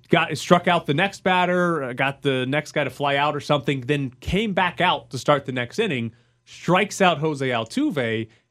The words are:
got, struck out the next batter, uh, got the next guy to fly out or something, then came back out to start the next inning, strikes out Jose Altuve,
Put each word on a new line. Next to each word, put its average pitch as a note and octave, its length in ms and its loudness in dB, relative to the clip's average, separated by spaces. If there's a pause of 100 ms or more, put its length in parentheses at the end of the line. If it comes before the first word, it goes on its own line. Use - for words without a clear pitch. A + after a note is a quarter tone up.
(100)
got, E3 260 2
struck F3 320 4
out F3 160 2
the - 80 -2
next F#3+ 300 -2
batter, F3+ 640 2
uh, B2 100 -6
got C3+ 260 -2
the C3 240 0
next C#3+ 280 -2
guy D3 120 -2
to B2+ 60 -6
fly C#3+ 260 -2
out D3 180 0
or C#3+ 60 -8
something, C#3 420 -2
then C#3 280 -2 (100)
came G#3 320 -2
back F3 300 -2
out E3 280 0
to C3 80 -10
start C#3+ 280 2
the C3+ 60 -6
next B2 260 -6
inning, C3+ 340 -2 (320)
strikes - 560 0
out F3 180 4
Jose C#3+ 300 -2
Altuve, A#2+ 800 -2 (220)